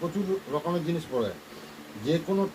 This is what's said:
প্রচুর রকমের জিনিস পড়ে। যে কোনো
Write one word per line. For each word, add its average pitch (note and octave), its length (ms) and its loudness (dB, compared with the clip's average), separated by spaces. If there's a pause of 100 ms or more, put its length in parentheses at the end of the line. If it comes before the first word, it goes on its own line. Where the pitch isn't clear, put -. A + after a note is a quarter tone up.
প্রচুর F#3+ 380 2 (140)
রকমের D#3+ 320 2
জিনিস E3 260 2
পড়ে। A#2 200 2 (720)
যে D#3 220 4
কোনো G3 280 4